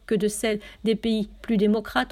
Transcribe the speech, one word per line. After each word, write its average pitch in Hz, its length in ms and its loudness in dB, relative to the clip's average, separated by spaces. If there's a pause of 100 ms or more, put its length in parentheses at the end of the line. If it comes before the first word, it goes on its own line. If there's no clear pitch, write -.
que 220 80 0
de 208 120 2
celles 214 320 -2 (240)
des 214 120 2
pays 220 340 -2 (120)
plus 233 140 -2
démocrates, 214 560 2